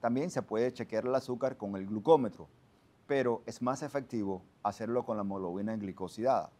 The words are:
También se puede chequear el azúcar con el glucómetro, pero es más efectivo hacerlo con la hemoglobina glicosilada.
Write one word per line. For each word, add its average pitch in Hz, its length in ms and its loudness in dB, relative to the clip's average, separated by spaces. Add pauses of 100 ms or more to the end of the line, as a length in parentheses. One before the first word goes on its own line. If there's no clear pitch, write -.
También 131 300 0
se 139 120 -4
puede 117 300 0
chequear 113 340 -4
el 127 80 0
azúcar 127 420 -2
con 101 200 -6
el 95 100 -6
glucómetro, 107 600 4 (580)
pero 123 400 2
es - 140 -10
más 131 220 0
efectivo 113 600 -4 (200)
hacerlo 113 420 0
con 113 120 -2
la 104 60 -2
hemoglobina 98 540 -4
glicosilada. 101 840 -2